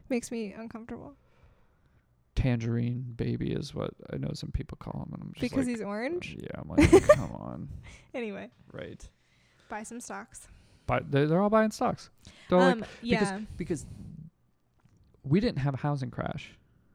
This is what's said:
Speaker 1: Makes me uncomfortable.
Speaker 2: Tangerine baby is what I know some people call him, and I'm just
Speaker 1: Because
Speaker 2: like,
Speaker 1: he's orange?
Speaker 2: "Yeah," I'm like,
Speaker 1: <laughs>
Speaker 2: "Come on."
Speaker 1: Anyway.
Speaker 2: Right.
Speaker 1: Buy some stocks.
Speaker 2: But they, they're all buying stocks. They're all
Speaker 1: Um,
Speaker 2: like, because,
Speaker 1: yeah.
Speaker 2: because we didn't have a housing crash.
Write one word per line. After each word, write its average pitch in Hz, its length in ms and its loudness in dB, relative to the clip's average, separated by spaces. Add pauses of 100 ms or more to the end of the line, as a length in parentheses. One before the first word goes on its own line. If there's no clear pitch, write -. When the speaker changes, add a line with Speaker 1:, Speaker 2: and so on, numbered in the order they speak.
Speaker 1:
Makes 240 220 -2
me 220 220 -6
uncomfortable. 233 640 -14 (1200)
Speaker 2:
Tangerine 120 720 0 (120)
baby 120 360 -2
is - 220 -6
what - 160 -4 (220)
I - 40 -4
know 139 160 -4
some - 200 -10
people - 280 -6
call - 220 -8
him, - 120 -12
and - 80 -12
I'm - 100 -12
just - 80 -16
Speaker 1:
Because 247 260 -2
Speaker 2:
like, 240 100 -4
Speaker 1:
he's 214 60 -8
orange? 233 560 -6
Speaker 2:
"Yeah," - 220 -10
I'm - 80 -10
like, - 400 10
Speaker 1:
<laughs> - 80 -
Speaker 2:
"Come - 160 -2
on." 60 360 -10 (460)
Speaker 1:
Anyway. 214 360 -8 (220)
Speaker 2:
Right. - 360 -14 (600)
Speaker 1:
Buy 214 140 -10
some 226 180 -14
stocks. - 480 -16 (380)
Speaker 2:
But 127 240 0
they, 139 160 4
they're 160 140 4
all 208 100 4
buying 220 200 6
stocks. - 400 -2 (380)
They're 180 100 6
all 180 120 10
Speaker 1:
Um, 233 100 4
Speaker 2:
like, 214 80 -8 (140)
because, 226 280 2
Speaker 1:
yeah. 190 100 -6 (160)
Speaker 2:
because 165 300 -4 (1400)
we 147 180 4
didn't 226 180 0
have 135 160 0
a 131 40 -6
housing 139 320 -2
crash. - 420 -6 (420)